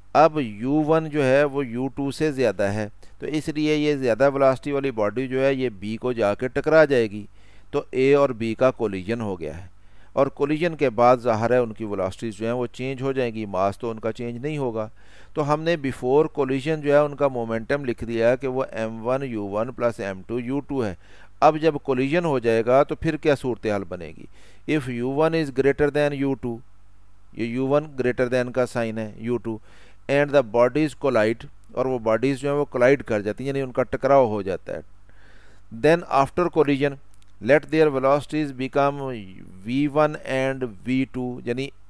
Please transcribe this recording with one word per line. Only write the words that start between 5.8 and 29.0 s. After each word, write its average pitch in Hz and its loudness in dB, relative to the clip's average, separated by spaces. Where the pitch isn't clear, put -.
को 123 -2
जाके 110 0
टकरा 156 6
जाएगी, 113 0
तो 139 -4
ए 131 4
और 139 4
B 113 -4
का 131 4
कोलिजन 104 -4
हो 104 -4
गया 76 -8
है। 92 -14
और 135 4
कोलिजन 156 -2
के 143 2
बाद 120 6
ज़ाहिर 113 2
है 127 4
उनकी 110 -6
वेलोसिटीज 98 -4
जो 110 -4
हैं 117 -2
वो 123 -2
चेंज 131 -8
हो 135 -2
जाएंगी, 117 -2
मास 98 0
तो 120 -4
उनका 110 -4
चेंज 120 -8
नहीं 151 -4
होगा। 110 -4
तो 151 0
हमने 156 2
before 135 2
collision 135 0
जो 147 0
है 143 8
उनका 143 0
मोमेंटम 117 -2
लिख 120 -4
दिया 117 2
कि 131 -6
वो 127 0
एम 113 -4
वन 127 -2
यू 117 -4
वन 104 -2
प्लस 120 -2
एम 98 -6
टू 117 -4
यू 127 -4
टू 139 -6
है। 98 -4
अब 156 6
जब 151 2
कोलिजन 139 0
हो 147 0
जाएगा 117 4
तो 156 -6
फिर 156 -2
क्या 147 2
सूरत 120 -4
हाल 104 -2
बनेगी? 85 -12
If 143 -2
यू 120 -4
वन 156 2
is 160 0
greater 139 2
than 147 2
यू 139 -2
टू, 117 -8
ये 117 -4
यू 123 -2
वन 147 2
greater 123 2
than 123 0
का 123 2
साइन 113 -4
है, 107 -8